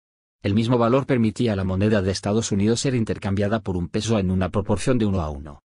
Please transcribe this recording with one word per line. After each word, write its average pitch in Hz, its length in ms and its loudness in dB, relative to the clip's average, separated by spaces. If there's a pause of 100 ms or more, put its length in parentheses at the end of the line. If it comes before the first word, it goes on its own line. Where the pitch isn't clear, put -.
(400)
El 101 140 -2
mismo 117 240 2
valor 120 260 4
permitía 113 500 0
a - 20 -2
la 95 80 -2
moneda 101 360 2
de 95 120 0
Estados 104 400 -2
Unidos 107 260 2
ser 131 160 -2
intercambiada 101 640 -2
por 98 180 -4
un 87 120 -2
peso 110 320 0
en 92 100 0
una 92 200 0
proporción 110 480 0
de 107 80 2
uno 95 140 0
a 78 100 -4
uno. 71 360 -14